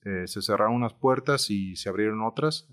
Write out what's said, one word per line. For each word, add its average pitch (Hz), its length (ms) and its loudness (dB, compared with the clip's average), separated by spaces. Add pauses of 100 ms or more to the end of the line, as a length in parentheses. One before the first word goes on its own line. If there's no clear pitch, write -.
eh, 92 240 -4
se 98 140 -8
cerraron 107 340 2
unas 120 180 0
puertas 131 560 2
y 95 280 -2
se - 120 -6
abrieron 107 320 0
otras. 143 520 -2